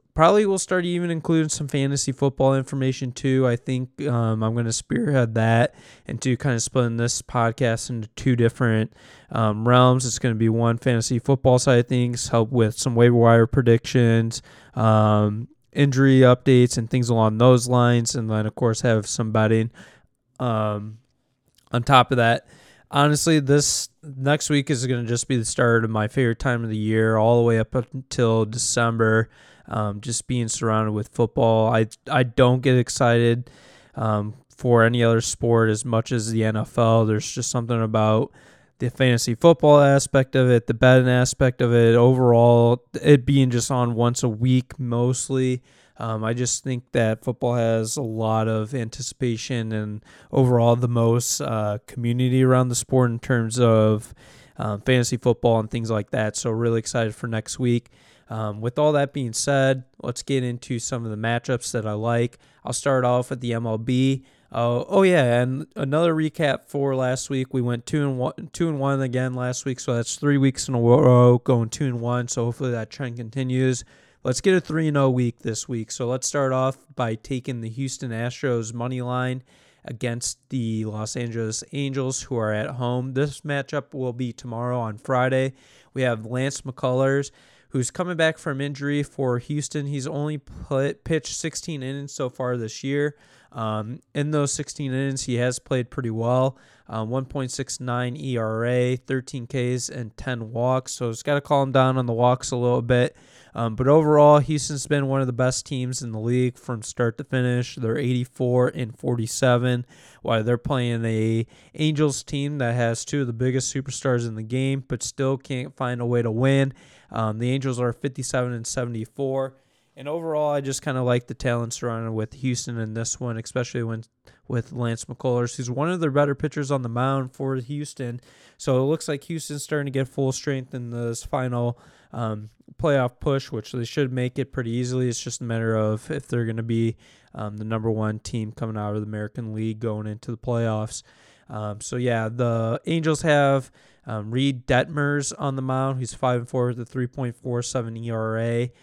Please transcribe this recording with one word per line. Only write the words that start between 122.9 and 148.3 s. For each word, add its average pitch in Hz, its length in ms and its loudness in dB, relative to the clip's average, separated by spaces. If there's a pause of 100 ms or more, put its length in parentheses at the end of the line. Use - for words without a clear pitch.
this 113 260 -6
one, 117 180 -6
especially 123 460 -6
when, 113 180 -6 (460)
with 120 240 -6
Lance 117 320 -6
McCullers, 123 520 -4
who's 123 140 -8
one 135 180 -4
of 180 120 -4
their 160 100 0
better 143 240 2
pitchers 143 380 -6
on 135 100 -2
the 120 60 -6
mound 127 440 -2
for 135 220 -6
Houston. 131 640 -10 (380)
So 131 240 0
it 131 40 0
looks 156 200 -2
like 147 160 -6
Houston's 147 400 -10
starting 147 240 -4
to 135 100 -6
get 131 120 -2
full 135 240 -2
strength 135 420 -6
in 123 160 -10
this 117 320 -6
final, 123 560 -4 (340)
um, 110 360 -8 (280)
playoff 135 440 -2
push, 135 320 -4
which 113 180 -10
they 120 140 -6
should 131 280 -4
make 127 240 -4
it 131 140 -6
pretty 117 220 -6
easily. 127 360 -2
It's 113 120 -6
just - 200 -10
a - 40 -10
matter 113 320 -2
of 107 340 -2
if - 160 -8
they're 120 180 -4
gonna 113 200 -6
be, 113 320 -2 (360)
um, 107 260 -10
the 107 60 -10
number 110 240 -4
one 107 300 -2
team 110 320 -8
coming 113 260 -8
out 104 200 -4
of 107 40 -4
the 107 60 -6
American 107 480 -10
League 110 240 -6
going 107 300 -6
into 107 240 -10
the 113 40 -10
playoffs. 113 680 -4 (440)
Um, 104 320 -10
so, - 140 -10
yeah, 117 340 -2
the 117 580 -2
Angels 160 360 -2
have, 139 480 2 (380)
um, 107 240 -8
Reed 131 340 -2
Detmers 143 720 0
on 143 160 -4
the 135 80 -6
mound. 131 380 -2
He's 120 140 -8
five 123 260 0
and 123 80 -10
four 127 180 -2
with 123 140 -4
a 117 40 -10
three 127 220 -6
point 123 300 -8
four 120 260 -6
seven 113 340 -6
E 117 140 -8
R 110 300 -4